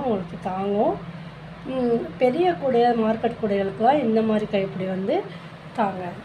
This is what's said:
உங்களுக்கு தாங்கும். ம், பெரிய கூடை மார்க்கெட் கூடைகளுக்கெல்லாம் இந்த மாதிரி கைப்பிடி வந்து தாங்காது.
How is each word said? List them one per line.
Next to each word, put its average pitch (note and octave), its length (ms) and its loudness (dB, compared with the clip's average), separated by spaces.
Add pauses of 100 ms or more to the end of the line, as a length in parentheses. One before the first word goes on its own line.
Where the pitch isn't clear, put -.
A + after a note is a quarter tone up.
உங்களுக்கு G3 320 -2 (140)
தாங்கும். G3+ 440 2 (800)
ம், A#3+ 260 2 (240)
பெரிய C#4 240 4 (140)
கூடை B3+ 200 4 (220)
மார்க்கெட் A3 400 0
கூடைகளுக்கெல்லாம் A3 640 2
இந்த A3 140 4 (100)
மாதிரி G#3+ 240 2
கைப்பிடி F#3+ 400 -2
வந்து G3 220 0 (640)
தாங்காது. F#3 440 -2